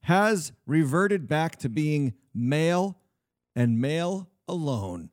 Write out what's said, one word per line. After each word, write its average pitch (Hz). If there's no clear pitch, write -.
has 196
reverted 160
back 156
to -
being 147
male 165
and 117
male 170
alone. 107